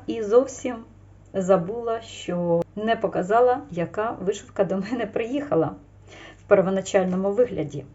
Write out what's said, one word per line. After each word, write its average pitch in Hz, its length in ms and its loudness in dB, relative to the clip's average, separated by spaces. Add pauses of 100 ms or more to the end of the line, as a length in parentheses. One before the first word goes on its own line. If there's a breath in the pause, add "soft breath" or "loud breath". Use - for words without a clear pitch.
і 226 160 -4
зовсім 247 540 2 (580)
забула, 220 680 0
що 175 600 -2 (140)
не 214 200 0
показала, 220 640 2 (100)
яка 170 500 -4
вишивка 196 440 -2
до 185 120 -4
мене 214 300 -4
приїхала 226 640 -2 (760 loud breath)
в - 40 -20
первоначальному 190 840 2
вигляді. 147 540 -2 (100)